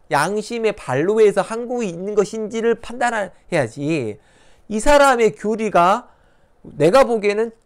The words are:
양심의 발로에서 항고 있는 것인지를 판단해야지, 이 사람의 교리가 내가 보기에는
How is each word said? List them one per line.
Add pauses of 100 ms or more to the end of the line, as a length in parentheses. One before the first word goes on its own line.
(100)
양심의
발로에서
항고
있는
것인지를
판단해야지, (500)
이
사람의
교리가 (540)
내가
보기에는 (160)